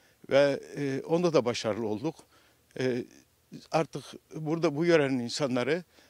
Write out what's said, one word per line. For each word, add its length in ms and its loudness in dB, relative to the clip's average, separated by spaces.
ve, 300 4
e, 260 -4
onda 300 0
da 120 4
başarılı 420 -2
olduk. 280 -4
E, 260 -2
artık 340 -2
burada 420 0
bu 80 0
yörenin 340 4
insanları, 640 -2